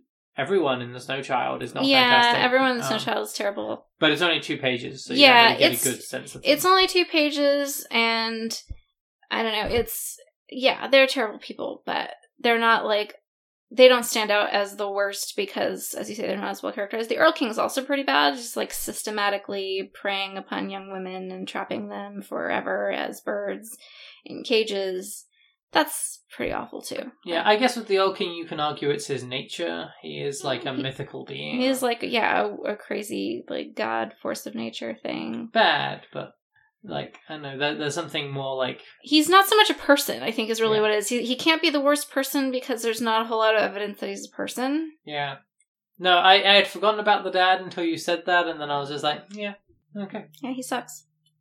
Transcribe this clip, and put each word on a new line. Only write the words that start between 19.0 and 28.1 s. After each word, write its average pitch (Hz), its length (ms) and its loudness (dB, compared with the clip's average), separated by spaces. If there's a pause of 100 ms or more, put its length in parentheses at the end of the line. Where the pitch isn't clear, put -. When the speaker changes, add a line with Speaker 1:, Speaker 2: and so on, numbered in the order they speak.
Speaker 2:
preying 196 440 -4
upon 196 320 -6
young 196 220 -12
women 185 380 -8
and 185 180 -10
trapping 208 400 -6
them 202 340 -12
forever 190 680 -4
as - 280 -6
birds 202 560 -8 (480)
in - 180 -14
cages. 196 840 -4 (460)
That's - 520 -2 (120)
pretty - 180 -4
awful, - 280 -8
too. - 320 -10 (140)
Speaker 1:
Yeah, 170 180 -2
I 214 120 6
guess 240 200 2
with 214 120 -10
the 190 100 4
Old 190 180 2